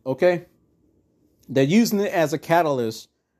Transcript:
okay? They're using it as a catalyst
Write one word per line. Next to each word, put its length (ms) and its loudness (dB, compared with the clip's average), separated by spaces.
okay? 420 0
They're 160 0
using 360 2
it 120 -4
as 200 0
a 60 -2
catalyst 680 -2